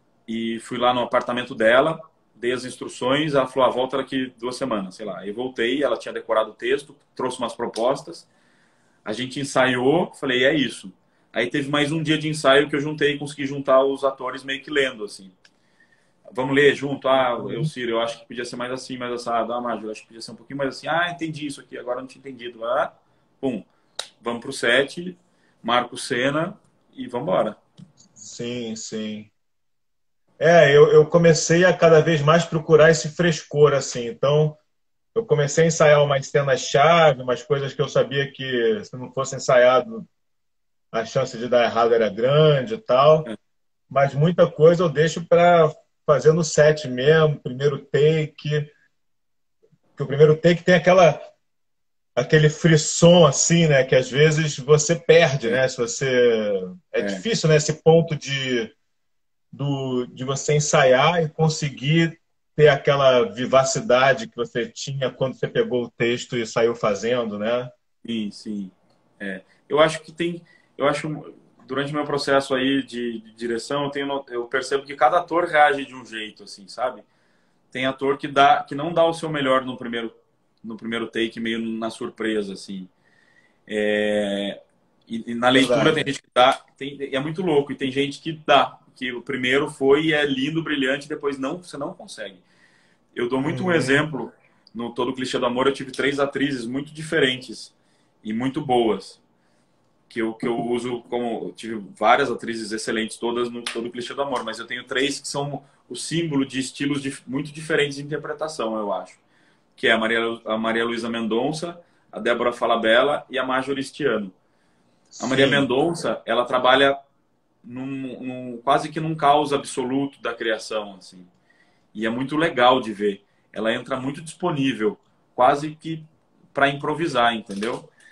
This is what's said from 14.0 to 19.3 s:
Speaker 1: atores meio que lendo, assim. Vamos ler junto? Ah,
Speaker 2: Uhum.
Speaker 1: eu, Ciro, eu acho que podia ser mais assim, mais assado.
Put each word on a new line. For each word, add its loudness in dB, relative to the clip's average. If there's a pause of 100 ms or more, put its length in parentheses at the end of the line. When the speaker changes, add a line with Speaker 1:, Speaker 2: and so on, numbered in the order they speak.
Speaker 1:
atores -4
meio -10
que -14
lendo, -2
assim. -18 (1000)
Vamos -2
ler 6
junto? -6
Ah, 2
Speaker 2:
Uhum. -10
Speaker 1:
eu, -6
Ciro, -6
eu 0
acho -6
que -20
podia -10
ser -12
mais -8
assim, -12
mais -8
assado. -4